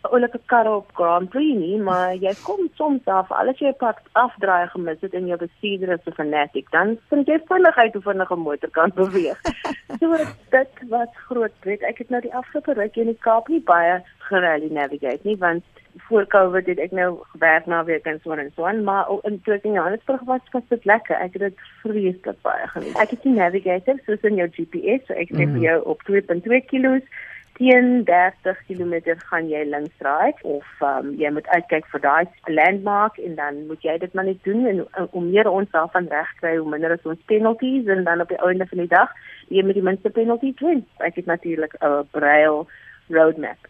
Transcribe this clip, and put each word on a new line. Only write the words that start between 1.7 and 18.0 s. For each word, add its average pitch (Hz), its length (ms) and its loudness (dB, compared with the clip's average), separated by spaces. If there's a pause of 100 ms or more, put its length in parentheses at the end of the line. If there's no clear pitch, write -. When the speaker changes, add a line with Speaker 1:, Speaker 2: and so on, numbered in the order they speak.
Speaker 1:
maar 185 340 0
jy 185 200 -2 (100)
kom 381 320 -4
soms 285 320 -2
af, 190 240 0
al - 180 0
as 262 80 -2
jy 285 120 0
'n 269 100 -2
pad 226 160 -2 (180)
afdraai 196 540 2
gemis 165 340 -8
het 190 120 -8
en 180 140 -4
jou 175 100 -2
bestuurder 180 560 -6
is 165 120 -6
'n 165 60 -8
fanatic, 147 600 -4
dan 202 260 2 (120)
vind 285 180 2
jy 311 200 2
vinnig 370 300 4
uit 226 160 4
hoe 202 80 -8
vinnig 190 300 -2
'n 175 80 -2
motor 151 300 -6
kan 170 260 2
beweeg. 185 480 0
Speaker 2:
<laughs> - 560 -8
Speaker 1:
So, 330 120 2 (400)
dit 262 160 4 (220)
was 233 180 -2 (220)
groot 233 220 -2 (100)
pret. 208 220 -6
Ek 233 140 -4
het 240 120 -12
nou 247 120 -2
die 240 140 -8
afgelope 285 380 -4
ruk 208 240 -4
in 233 80 0
die 226 160 -2
Kaap 226 260 2
nie 320 140 0
baie 175 420 4 (260)
gerally 165 400 2
navigate 143 540 -4
nie, 208 140 -2
want 175 260 0 (460)
voor 208 180 4
covid 185 400 4
het 180 120 -2
ek 170 120 -4
nou 180 280 0 (120)
gewerk 160 340 2
na 170 200 0
week 160 200 -2